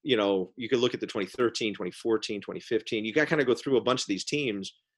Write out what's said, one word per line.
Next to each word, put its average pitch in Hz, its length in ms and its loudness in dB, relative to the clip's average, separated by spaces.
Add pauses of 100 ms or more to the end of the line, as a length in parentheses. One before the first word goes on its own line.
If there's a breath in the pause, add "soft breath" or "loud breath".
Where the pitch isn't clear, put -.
you 123 120 4
know, 98 380 2
you 120 140 -8
could 123 100 2
look 123 160 2
at 127 60 -8
the 104 80 -4
twenty 98 180 -4
thirteen, 113 480 -2
twenty 92 160 -6
fourteen, 107 500 -2
twenty 92 200 -8
fifteen. 110 440 -2
You 110 80 -4
gotta 147 140 4
kinda 151 180 2
go 120 100 4
through 131 240 2
a 135 40 4
bunch 127 200 2
of - 40 -4
these - 180 -2
teams, 107 480 -4 (240)